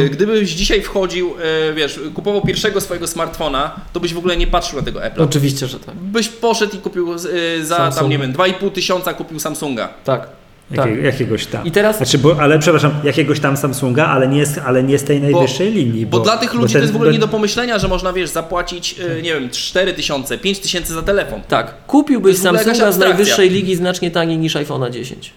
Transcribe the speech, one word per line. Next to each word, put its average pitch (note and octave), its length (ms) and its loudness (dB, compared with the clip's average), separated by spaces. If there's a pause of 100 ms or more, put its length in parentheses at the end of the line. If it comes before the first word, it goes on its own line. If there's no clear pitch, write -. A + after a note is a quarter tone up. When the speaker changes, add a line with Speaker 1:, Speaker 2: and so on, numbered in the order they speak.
Speaker 1:
Y, - 40 2
gdybyś G#3 420 2
dzisiaj F#3+ 300 0
wchodził, F3+ 520 -2 (360)
y, D#3 40 -4
wiesz, D3+ 260 -2 (160)
kupował G3+ 260 -2
pierwszego F#3+ 400 0
swojego E3+ 260 -6
smartfona, D#3+ 680 -4 (180)
to F3 60 -4
byś E3 140 -4
w E3+ 40 -6
ogóle F3 200 0
nie F3 100 2
patrzył E3 320 -2
na - 60 -4
tego G#2+ 140 -6
Apple'a. A2 240 -2
Speaker 2:
Oczywiście, C#3 440 0
że B2+ 120 -10
tak. - 160 -16
Speaker 1:
Byś G3+ 340 -2
poszedł G#3+ 460 0
i F#3 40 -10
kupił, F3 340 -4
y, E3+ 40 -6 (480)
za E3+ 120 0
Speaker 2:
Samsung. E3 240 0
Speaker 1:
tam, C3+ 80 2
nie C#3+ 100 2
wiem, C3+ 120 -2
dwa F#3 160 2
i G3 60 0
pół G3 160 -2
tysiąca F3+ 440 -2
kupił D#3+ 260 -10
Samsunga. D3 500 -4 (140)
Speaker 2:
Tak. B2+ 240 -2 (440)
Speaker 3:
Jakie-, A#2+ 240 0
Speaker 2:
Tak. C#3+ 80 -2
Speaker 3:
jakiegoś A#2+ 420 0
tam. A2+ 200 -6
Speaker 2:
I E3 60 -2
teraz G#3+ 260 2
Speaker 3:
Znaczy, C3 200 2
bo, D3+ 240 6
ale D3+ 180 6
przepraszam, D3+ 320 4 (120)
jakiegoś D3 360 0
tam C#3 180 0
Samsunga, C#3 500 0
ale C3 200 2
nie C#3+ 180 4
z, C#3+ 120 -2
ale C3 260 2
nie C#3 160 2
z - 40 -4
tej C#3+ 160 2
Speaker 1:
Bo C#3+ 120 2
Speaker 3:
najwyższej F3+ 400 2
linii, A#2 340 0
Speaker 1:
bo - 120 0
Speaker 3:
bo, - 60 2
Speaker 1:
dla G#3+ 140 2
tych - 160 -2
Speaker 3:
bo A#3+ 60 0
Speaker 1:
ludzi A3 140 2
Speaker 3:
ten, G#3+ 60 6
Speaker 1:
to - 40 4
jest G#3+ 100 2
w - 20 -2
ogóle A#3 140 4
Speaker 3:
bo A3+ 40 6
Speaker 1:
nie A#3 60 2
do A3 80 2
pomyślenia, G#3+ 520 0
że F#3+ 80 0
można, F#3 260 -2
wiesz, F3+ 160 -2
zapłacić, F3 640 -4 (220)
y, E3 40 -6
nie E3 120 -2
wiem, C3 160 -4
cztery F#3 440 -2
tysiące, B2+ 440 -4
pięć F#3+ 220 -2
tysięcy E3+ 340 -4
za D#3+ 80 -4
telefon. D#3 460 -2
Speaker 2:
Tak. - 400 -2
Kupiłbyś C#4 360 4
Speaker 1:
To F#3+ 80 8
jest F3+ 120 2
w - 40 0
ogóle A#3 120 4
jakaś G#3+ 60 0 (120)
Speaker 2:
Samsunga G#3+ 140 4
z F3+ 40 2
Speaker 1:
abstrakcja. F#3 220 4
Speaker 2:
najwyższej G3 320 4
ligi F#3 260 0
znacznie F3+ 360 -2
taniej E3 260 0
niż D#3+ 180 -2
iPhone'a C#3 360 -4
dziesięć. B2 460 -12